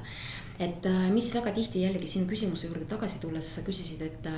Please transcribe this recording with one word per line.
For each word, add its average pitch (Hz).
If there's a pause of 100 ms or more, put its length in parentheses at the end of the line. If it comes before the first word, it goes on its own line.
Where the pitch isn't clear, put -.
(580)
Et, 175
äh, 185
mis 233
väga 233
tihti 214
jällegi 185
sinu 185
küsimuse 190
juurde 160
tagasi 214
tulles 160
sa 165
küsisid, 165
et, 160
äh, 160